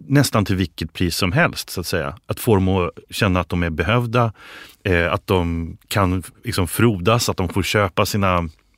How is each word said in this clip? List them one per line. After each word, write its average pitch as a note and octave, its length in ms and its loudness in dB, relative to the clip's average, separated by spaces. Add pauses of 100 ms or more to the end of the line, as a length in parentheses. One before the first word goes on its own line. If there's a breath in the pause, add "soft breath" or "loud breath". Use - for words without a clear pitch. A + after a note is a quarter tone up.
nästan C3 380 2
till F#2+ 120 0
vilket F2+ 360 -4
pris F2 240 -2
som F#2 160 0
helst, C3 380 0
så - 100 -8
att F2 60 -8
säga. D2+ 300 -4 (100)
Att - 140 -6
få A2+ 140 2
dem F#2 140 4
att F#2 220 0 (200)
känna F#2 300 2
att E2+ 80 -4
de F2 140 0
är E2+ 80 0
behövda, A2+ 600 0 (520 loud breath)
eh, E2+ 280 2
att G2 140 -4
de E2+ 500 -2 (120)
kan F#2+ 340 0 (220)
liksom G2+ 240 -2
frodas, A2 600 2
att G2 80 -2
de F#2 120 -2
får G2 140 -2
köpa G#2 440 0
sina, F#2 420 0 (300)